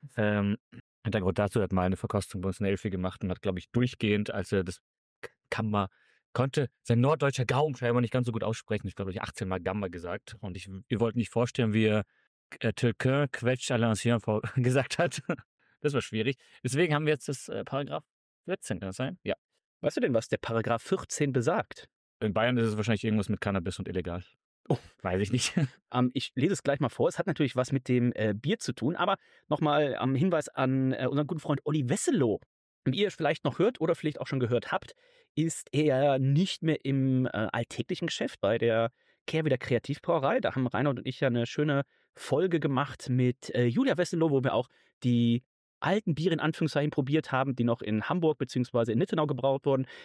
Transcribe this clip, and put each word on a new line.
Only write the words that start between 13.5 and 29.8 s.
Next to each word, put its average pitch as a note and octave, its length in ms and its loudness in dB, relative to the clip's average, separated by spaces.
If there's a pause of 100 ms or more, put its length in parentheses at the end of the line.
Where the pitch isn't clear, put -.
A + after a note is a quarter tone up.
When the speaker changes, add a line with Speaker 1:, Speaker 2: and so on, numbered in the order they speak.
Speaker 1:
à B2 60 2
l'ancien A2+ 420 2
vor-, G#2+ 220 0
<laughs> - 160 -8
gesagt B2+ 400 2
hat. E3+ 240 -2 (580)
Das D3 140 -2
war B2 80 0
schwierig. A2 340 -2 (300)
Deswegen D3+ 280 2
haben D3+ 120 0
wir D3+ 80 2
jetzt - 160 -6
das, - 180 -8
äh, - 160 -6
Paragraph C#3+ 400 -6 (400)
vierzehn, A2 380 -6
kann F#2+ 80 -6
das F#2 80 -10
sein? D#3 260 -6
Ja. - 120 -2 (440)
Speaker 2:
Weißt - 160 -2
du - 60 -4
denn, F#3+ 120 2
was A2+ 140 0
der - 100 -2
Paragraph A2+ 440 -2
vierzehn - 500 -4
besagt? C3 560 -2 (320)
Speaker 1:
In G#2+ 140 0
Bayern A#2+ 240 2
ist A2+ 100 4
es G#2+ 80 -2
wahrscheinlich G#2+ 300 0
irgendwas G#2+ 240 0
mit G#2 100 -2
Cannabis F#2+ 400 -2
und F2+ 80 -8
illegal. F2 340 -6 (460)
Speaker 2:
Oh. - 100 0 (240)
Speaker 1:
Weiß F#2 200 0
ich G2+ 100 -2
nicht. - 240 0
<laughs> C#3+ 260 -2 (120)
Speaker 2:
Ähm, B2 200 2
ich - 220 -6
lese D#3 180 0
es D#3 100 -6
gleich C#3 180 0
mal C3 80 2
vor. - 180 0
Es - 120 -4
hat - 80 -4
natürlich D3+ 280 0
was B2+ 160 0
mit C3+ 160 0
dem, B2 280 4
äh, G#2+ 180 0
Bier B2 260 -2
zu - 140 -4
tun, D3 240 -2
aber F#3+ 180 0 (320)
nochmal D3 480 2